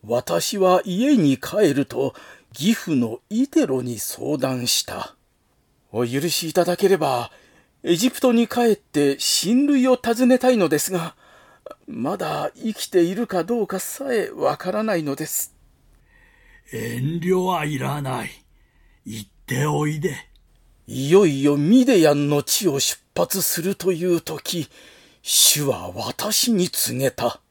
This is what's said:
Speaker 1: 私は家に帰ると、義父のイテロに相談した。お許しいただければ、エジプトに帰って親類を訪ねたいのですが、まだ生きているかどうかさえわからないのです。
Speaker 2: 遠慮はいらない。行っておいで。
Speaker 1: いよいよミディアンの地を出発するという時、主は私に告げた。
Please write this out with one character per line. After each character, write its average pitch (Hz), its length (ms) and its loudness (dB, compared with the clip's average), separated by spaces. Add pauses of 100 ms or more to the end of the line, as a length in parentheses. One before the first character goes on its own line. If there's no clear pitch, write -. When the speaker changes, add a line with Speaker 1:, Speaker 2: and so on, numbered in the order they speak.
Speaker 1:
私 127 560 -2
は 185 260 4
家 240 320 2
に 143 200 4
帰 190 360 2
る 135 120 0
と、 127 280 -4 (400)
義 202 220 0
父 165 220 -4
の 120 220 -2 (100)
イ 240 180 0
テ 311 180 2
ロ 139 160 -2
に 120 180 -6
相 - 380 -4
談 127 300 -2
し - 160 0
た。 - 320 -10 (760)
お 117 120 0
許 135 220 -4
し 165 220 -4
い 156 40 -10
た 175 120 4
だ 175 100 0
け 190 140 2
れ 190 80 6
ば、 131 340 -2 (520)
エ 170 120 2
ジ 220 160 0
プ - 80 -14
ト 254 140 4
に 233 160 2
帰 240 220 2
っ 202 40 4
て 143 440 0
親 247 480 2
類 269 200 4
を 254 80 6
訪 233 300 0
ね 247 140 6
た 247 100 4
い 247 80 4
の 185 100 2
で 147 120 2
す - 120 -4
が、 170 240 -6 (720)
ま 233 300 -6
だ 151 380 -6
生 220 180 -6
き - 140 -10
て 175 160 4
い 175 120 0
る 226 120 -4
か 175 180 -2
ど 233 160 -2
う 196 60 -2
か 190 120 -6
さ 277 340 -6
え 220 180 -2
わ 147 260 -2
か 185 160 -6
ら 214 100 -2
な 220 140 -2
い 160 60 -4
の 143 120 -4
で 156 120 -8
す。 - 280 -8 (1160)
Speaker 2:
遠 127 480 -4
慮 185 240 0
は 180 200 0
い 151 120 -4
ら 135 240 -4
な 135 240 -6
い。 - 60 -10 (760)
行 107 200 -12
っ - 40 -20 (160)
て 135 200 -4
お 151 220 0
い 151 140 -4
で。 143 160 -4 (680)
Speaker 1:
い 131 240 -4
よ 190 160 8
い 135 160 0
よ 147 120 4
ミ 196 300 4
デ 240 140 6
ィ 156 100 6
ア 147 40 4
ン 143 140 0
の 143 160 0
地 - 240 -2
を 143 120 0
出 - 200 -2 (160)
発 175 260 -2
す - 200 -2
る 190 140 -2
と 185 180 -2
い 165 120 -4
う 170 140 2
時、 160 480 -6 (540)
主 - 420 2
は - 320 -2
私 - 560 -2
に 180 180 2
告 - 300 -4
げ 135 120 0
た。 - 280 -4 (120)